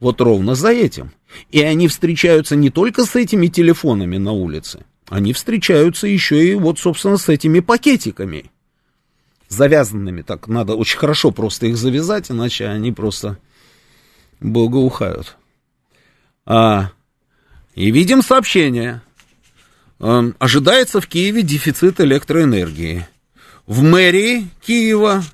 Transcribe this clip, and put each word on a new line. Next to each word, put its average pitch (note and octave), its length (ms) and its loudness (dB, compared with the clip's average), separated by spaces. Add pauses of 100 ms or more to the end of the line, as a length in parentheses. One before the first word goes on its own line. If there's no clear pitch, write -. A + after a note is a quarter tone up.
Вот B2 200 0
ровно A2+ 340 2
за E3 180 0
этим. D#3+ 400 -2 (380)
И D3+ 100 2
они D#3 280 2
встречаются D#3+ 680 0
не C#3+ 140 4
только A3 340 0
с A3 120 -4
этими G3+ 320 2
телефонами B2+ 680 0
на G2 160 -4
улице, D#2+ 520 -8 (240)
они G2+ 240 -2
встречаются E3+ 760 0
ещё F#3+ 300 0
и E3+ 180 4
вот, E3+ 240 -2
собственно, G3 380 0
с - 120 -4
этими D#3 320 2
пакетиками. B2 920 -2 (1000)
Завязанными G#2 720 0
так, E2+ 240 -14
надо A2 280 -4
очень A2 240 -4
хорошо D3 320 0
просто G#2+ 360 -4
их A#2 100 -2
завязать, D3+ 540 -4
иначе A#2 360 -6
они G#2+ 260 -4
просто G#2 460 -6 (1040)
благоухают. A#2 960 -2 (1080)
А, G#2+ 460 0 (840)
и F#2+ 160 0
видим F3+ 320 4
сообщение. B2+ 800 0 (1000)
Эм, A#2+ 380 0
ожидается F3+ 640 2
в - 60 -8
Киеве G3+ 360 -2
дефицит D#3 580 0
электроэнергии. F#2+ 1080 0 (600)
В A#2 160 -2
мэрии F#3 680 4 (180)
Киева, G#3+ 560 0 (100)